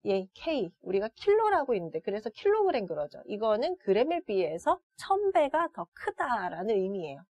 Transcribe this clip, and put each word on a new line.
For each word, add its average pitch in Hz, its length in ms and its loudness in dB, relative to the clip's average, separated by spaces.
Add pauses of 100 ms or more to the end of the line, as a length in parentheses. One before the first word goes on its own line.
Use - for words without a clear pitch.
얘 190 280 0
K, 254 360 -2 (100)
우리가 196 340 -2
킬로라고 403 600 2
있는데 160 260 -4
그래서 220 300 -6
킬로그램 381 560 2
그러죠. 151 400 -6
이거는 220 520 0
그램에 269 420 2
비해서 190 600 0 (160)
천 392 360 0
배가 311 420 2
더 175 180 -8
크다라는 214 840 -2
의미예요. 185 460 -2 (120)